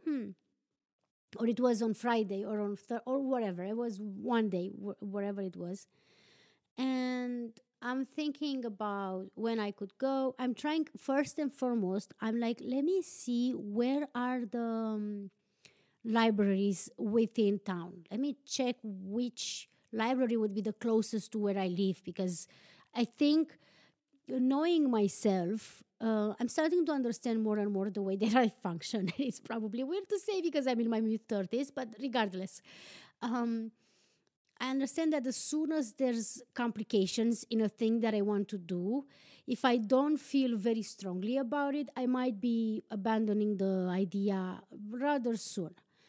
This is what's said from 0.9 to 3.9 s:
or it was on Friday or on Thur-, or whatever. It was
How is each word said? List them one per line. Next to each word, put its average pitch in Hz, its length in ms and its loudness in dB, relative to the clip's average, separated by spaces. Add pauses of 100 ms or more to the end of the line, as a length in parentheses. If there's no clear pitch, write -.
or 233 100 0
it 233 120 2
was 240 220 4
on 226 140 2
Friday 220 500 0
or 208 160 -2
on 208 140 -2
Thur-, - 300 -6
or 262 140 0
whatever. 226 440 -2
It 208 140 -4
was 233 220 -4